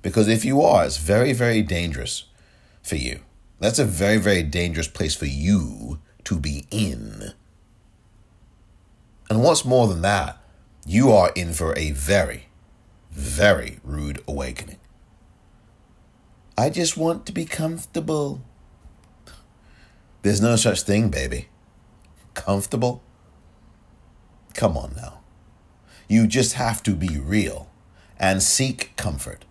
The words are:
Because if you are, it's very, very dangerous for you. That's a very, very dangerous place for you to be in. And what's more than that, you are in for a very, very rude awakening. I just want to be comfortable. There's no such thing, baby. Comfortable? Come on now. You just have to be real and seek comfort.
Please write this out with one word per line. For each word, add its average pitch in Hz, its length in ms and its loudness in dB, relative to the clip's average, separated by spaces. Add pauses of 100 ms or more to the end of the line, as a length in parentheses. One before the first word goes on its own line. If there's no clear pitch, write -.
Because 107 260 2
if 110 160 2
you 135 180 2
are, 85 220 6
it's 67 120 -4
very, 107 360 2
very 117 300 2
dangerous 85 600 -4 (580)
for - 140 -6
you. 62 240 -6 (400)
That's 110 180 0
a 139 60 4
very, 98 320 2
very 95 260 2
dangerous 82 460 -2
place - 260 -4
for - 120 -6
you 71 720 -2 (240)
to 90 140 -4
be 73 320 -6
in. 55 640 -6 (2000)
And 110 160 2
what's 160 200 6
more 127 220 6
than 87 160 0
that, 98 360 0 (480)
you 113 260 6
are 92 240 8
in 87 160 -4
for 80 260 -2
a 78 140 -2
very, 80 560 -2 (640)
very 76 720 0
rude 71 420 -8
awakening. 67 520 -10 (1800)
I 131 120 2
just 165 260 -2
want 165 300 -2
to 185 60 -12
be 170 120 -4
comfortable. 156 1000 -4 (1800)
There's 101 180 2
no 117 160 4
such 107 260 2
thing, 104 280 2
baby. 65 380 -6 (880)
Comfortable? 113 680 -2 (1500)
Come 95 220 0
on 65 200 -8
now. - 240 -16 (880)
You 110 180 6
just 120 280 2
have 117 300 -2
to 101 100 2
be 80 240 -2
real 78 520 -2 (480)
and 95 240 2
seek - 540 -2
comfort. - 540 -8